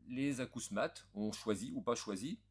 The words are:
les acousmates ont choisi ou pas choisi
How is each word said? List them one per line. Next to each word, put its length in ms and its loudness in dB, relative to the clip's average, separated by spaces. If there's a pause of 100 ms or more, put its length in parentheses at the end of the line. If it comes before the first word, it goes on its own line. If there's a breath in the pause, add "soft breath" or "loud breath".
les 340 0
acousmates 760 -2
ont 160 0
choisi 420 0
ou 80 -2
pas 140 4
choisi 440 -2 (120)